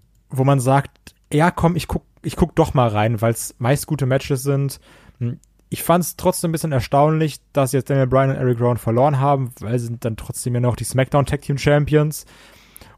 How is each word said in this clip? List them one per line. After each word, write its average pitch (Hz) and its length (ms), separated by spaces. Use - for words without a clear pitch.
wo 131 120
man 139 160
sagt, 131 560
ja 160 200
komm, 175 240
ich 156 100
guck, - 160
ich - 120
guck - 220
doch 160 180
mal 123 140
rein, 107 340
weil's 117 360
meist 131 280
gute 139 180
Matches 131 380
sind. 139 380
Hm, 120 180
ich - 160
fand's 170 320
trotzdem 175 340
ein - 20
bisschen 160 200
erstaunlich, 147 680
dass 135 180
jetzt 131 180
Daniel 135 200
Bryan 135 220
und 135 60
Eric 123 240
Rowan 123 180
verloren 131 420
haben, 135 400
weil 117 180
sie 120 80
sind 117 180
dann 110 120
trotzdem - 380
ja 120 60
noch 123 160
die 117 80
SmackDown 131 400
Tag 139 180
Team 143 140
Champions. 147 720